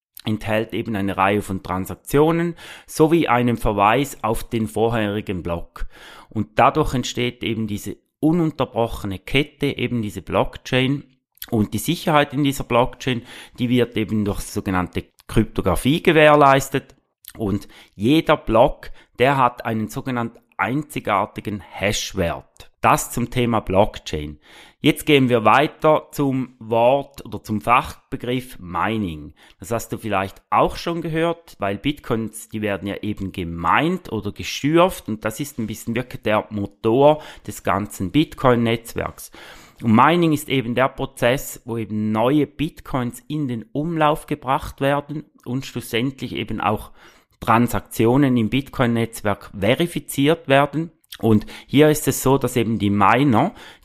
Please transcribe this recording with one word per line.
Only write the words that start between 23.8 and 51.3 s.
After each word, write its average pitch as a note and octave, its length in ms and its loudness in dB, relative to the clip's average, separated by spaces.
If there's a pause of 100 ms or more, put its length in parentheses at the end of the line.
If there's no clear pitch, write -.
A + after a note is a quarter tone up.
Jetzt - 260 0
gehen C3+ 240 4
wir A2+ 160 2
weiter D3+ 640 4
zum C3+ 460 -4
Wort A#2 640 0
oder G#2 180 -12
zum G#2+ 200 -4
Fachbegriff B2 960 -2
Mining. F2 720 -4 (260)
Das F2+ 120 -12
hast A2+ 180 -4
du A#2 80 -8
vielleicht G2+ 540 -4
auch C3+ 260 2
schon E3+ 240 -6
gehört, D#3+ 580 -4
weil G2+ 200 -4
Bitcoins, A#2+ 720 -6
die A2 100 -8
werden G2 260 -4
ja G2 140 -6
eben G2 320 -6
gemeint F#2 800 -2
oder G#2 180 -6
geschürft E3 800 0
und A2 160 -6
das A2 160 -6
ist - 180 -10
ein A2+ 80 -4
bisschen A2 280 -8
wirklich - 260 -8
der G#2+ 300 0
Motor A#2 720 2 (240)
des - 160 -14
ganzen G2 480 -2
Bitcoin-Netzwerks. - 1200 0 (500)
Und A2+ 120 4
Mining D#3+ 400 4
ist C#3+ 160 -4
eben B2 240 -2
der B2+ 160 2
Prozess, - 720 -4
wo A#2 140 -6
eben G#2+ 340 -4
neue C3 340 2
Bitcoins - 800 -6
in D3 220 -4
den A#2 240 -6
Umlauf D#3 540 -2
gebracht C#3+ 560 -6
werden C#3+ 420 -2 (220)
und C3+ 180 -6
schlussendlich B2+ 720 -6
eben A2 260 -6
auch - 300 -2 (540)
Transaktionen A#2+ 920 2
im G#2+ 100 0
Bitcoin-Netzwerk A#2 1120 -2
verifiziert C#3+ 880 0
werden. C#3+ 440 2 (260)
Und A2 260 4 (220)